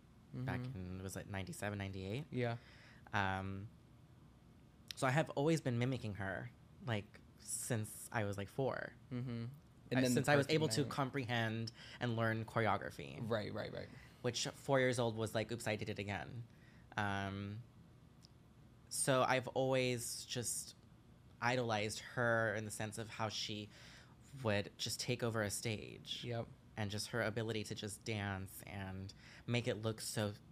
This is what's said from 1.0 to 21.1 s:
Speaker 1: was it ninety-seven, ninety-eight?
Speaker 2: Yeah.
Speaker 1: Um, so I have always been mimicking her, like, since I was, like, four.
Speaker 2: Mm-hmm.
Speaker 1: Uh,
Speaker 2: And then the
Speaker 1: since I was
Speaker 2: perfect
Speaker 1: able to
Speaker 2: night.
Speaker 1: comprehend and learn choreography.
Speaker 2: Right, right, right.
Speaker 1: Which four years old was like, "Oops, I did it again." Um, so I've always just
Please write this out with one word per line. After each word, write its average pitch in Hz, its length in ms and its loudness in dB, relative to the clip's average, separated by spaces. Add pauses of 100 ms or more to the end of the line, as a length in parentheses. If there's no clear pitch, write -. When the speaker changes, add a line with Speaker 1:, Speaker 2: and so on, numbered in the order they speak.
Speaker 1:
was 95 140 -6
it - 120 -10
ninety-seven, 101 480 -4
ninety-eight? 98 540 -4
Speaker 2:
Yeah. 120 240 0 (580)
Speaker 1:
Um, 95 540 0 (1300)
so 135 120 2
I 127 40 6
have 151 200 4
always 151 300 4
been 123 180 2
mimicking 123 360 0
her, 98 360 -4 (340)
like, 107 340 -2 (200)
since - 500 -2 (220)
I 117 140 2
was, 101 120 -2
like, 101 120 -4
four. - 440 -2 (200)
Speaker 2:
Mm-hmm. 123 320 -4
Speaker 1:
Uh, - 0 - (460)
Speaker 2:
And 127 120 4
then 127 80 6
the 120 40 6
Speaker 1:
since 135 140 4
I 147 60 8
was 139 120 6
Speaker 2:
perfect 156 80 4
Speaker 1:
able 156 140 6
to 151 120 2
Speaker 2:
night. 120 80 0
Speaker 1:
comprehend 117 840 0 (300)
and 120 160 2
learn 113 260 4
choreography. 98 800 2
Speaker 2:
Right, 104 320 0
right, - 200 -6
right. 92 140 -8 (340)
Speaker 1:
Which - 240 0 (120)
four 139 240 4
years 127 180 4
old 117 160 2
was 110 180 0
like, 110 180 0
"Oops, 120 140 -4
I 107 120 2
did 104 120 -4
it 104 80 -4
again." 101 460 -4 (540)
Um, 101 600 -2 (1300)
so 131 380 4
I've 127 220 4
always 127 760 2
just - 480 -4 (680)